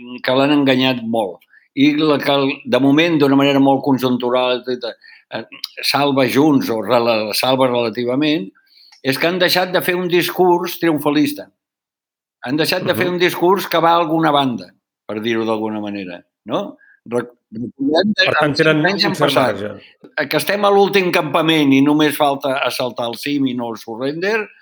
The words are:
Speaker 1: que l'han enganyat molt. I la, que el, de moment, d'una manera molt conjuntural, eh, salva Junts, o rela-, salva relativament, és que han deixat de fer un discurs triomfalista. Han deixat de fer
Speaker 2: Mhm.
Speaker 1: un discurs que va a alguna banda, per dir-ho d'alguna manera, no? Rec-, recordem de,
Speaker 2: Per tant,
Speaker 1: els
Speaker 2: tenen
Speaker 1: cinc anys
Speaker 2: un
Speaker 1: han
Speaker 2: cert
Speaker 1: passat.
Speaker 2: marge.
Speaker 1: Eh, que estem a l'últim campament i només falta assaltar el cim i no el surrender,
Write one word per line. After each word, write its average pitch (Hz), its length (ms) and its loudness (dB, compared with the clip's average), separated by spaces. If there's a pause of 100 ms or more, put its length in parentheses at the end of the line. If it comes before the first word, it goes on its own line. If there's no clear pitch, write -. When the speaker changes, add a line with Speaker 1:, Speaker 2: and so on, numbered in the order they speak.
(240)
Speaker 1:
que 131 120 0
l'han 139 160 2
enganyat 131 520 2
molt. 110 360 -4 (360)
I 147 200 4
la, 151 240 2
que 143 140 -2
el, 139 160 0 (160)
de 123 180 2
moment, 160 360 4
d'una 139 200 4
manera 139 240 4
molt 135 220 4
conjuntural, 123 840 0
eh, 120 760 -10 (380)
salva 135 460 0
Junts, 135 420 2
o 113 120 -4
rela-, 110 520 0
salva 131 360 0
relativament, 123 800 -2 (520)
és 135 160 -2
que 160 100 0
han 180 120 -2
deixat 180 320 0
de 180 100 0
fer 180 140 -2
un 180 160 -4
discurs 175 720 2
triomfalista. 147 640 0 (960)
Han 127 140 -2
deixat 170 260 -2
de 175 120 2
fer 185 100 0
Speaker 2:
Mhm. 180 80 -2
Speaker 1:
un 175 60 -2
discurs 180 480 2
que 170 120 0
va 165 120 4
a 170 100 4
alguna 160 300 2
banda, 127 420 -2 (340)
per 107 140 -6
dir-ho 113 240 -2
d'alguna 110 340 -4
manera, 101 440 -10 (220)
no? 156 320 -6 (280)
Rec-, 117 260 -6 (200)
recordem 139 640 -2
de, 185 120 0
Speaker 2:
Per - 140 0
tant, 151 120 2
Speaker 1:
els - 60 -4
Speaker 2:
tenen 156 200 2
Speaker 1:
cinc 151 140 2
anys 196 120 -2
Speaker 2:
un 202 60 0
Speaker 1:
han - 60 -4
Speaker 2:
cert 143 180 0
Speaker 1:
passat. 110 280 0
Speaker 2:
marge. 104 200 -10 (360)
Speaker 1:
Eh, 147 100 -4
que 151 100 -2
estem 202 280 0
a 202 40 4
l'últim 196 420 4
campament 160 600 2
i 135 80 6
només 147 340 2
falta 139 500 -2
assaltar 123 420 -4
el 117 80 -8
cim 143 320 -4
i 123 60 -4
no 120 180 -6
el 107 60 -10
surrender, 165 720 -6 (140)